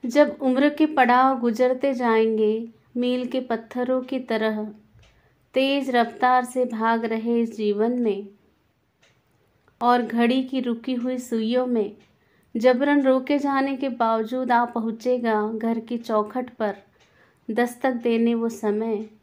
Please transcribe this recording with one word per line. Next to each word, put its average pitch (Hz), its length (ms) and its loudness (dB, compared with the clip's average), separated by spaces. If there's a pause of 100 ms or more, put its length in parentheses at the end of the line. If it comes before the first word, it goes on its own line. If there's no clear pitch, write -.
जब 262 380 2
उम्र 262 260 4
के 294 180 2
पड़ाव 262 540 4
गुजरते 254 540 0
जाएंगे, 220 720 2 (280)
मील 247 300 -2
के 254 140 -4
पत्थरों 247 600 -4
की 254 200 -6
तरह 220 420 -2 (920)
तेज 269 360 0
रफ्तार 247 540 2
से 254 200 -2
भाग 226 400 0
रहे 226 360 -2
इस 226 160 -4
जीवन 214 460 0
में, 202 240 -2 (1500)
और 240 220 4
घड़ी 233 400 2
की 254 180 -4
रुकी 240 340 -4
हुई 247 240 -4
सुइयों 240 480 -2
में 220 300 -2 (580)
जबरन 254 480 4
रोके 262 360 2
जाने 277 380 -2
के 269 120 -4
बावजूद 233 640 -2
आ 240 120 4
पहुँचेगा 233 800 -2 (100)
घर 226 280 -2
की 233 180 -8
चौखट 233 520 -2
पर 208 260 -4 (720)
दस्तक 240 540 -2
देने 233 320 2
वो 233 140 -2
समय 220 600 -4 (140)